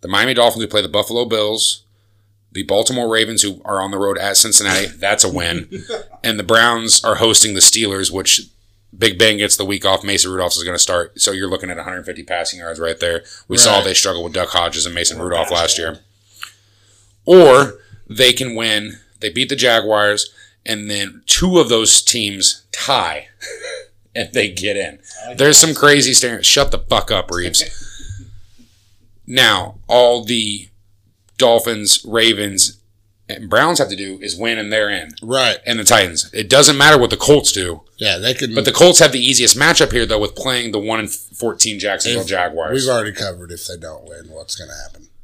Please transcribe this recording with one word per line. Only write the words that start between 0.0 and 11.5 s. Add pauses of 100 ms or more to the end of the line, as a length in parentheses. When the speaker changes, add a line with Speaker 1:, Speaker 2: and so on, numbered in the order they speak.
Speaker 1:
The
Miami
Dolphins,
who
play
the
Buffalo
Bills, (680)
the
Baltimore
Ravens,
who
are
on
the
road
at
Cincinnati,
Speaker 2:
<laughs>
Speaker 1:
that's
a
win, (400)
and
the
Browns
are
hosting
the
Steelers,
which (540)
Big
Ben
gets
the
week
off.
Mason
Rudolph
is
gonna
start,
so
you're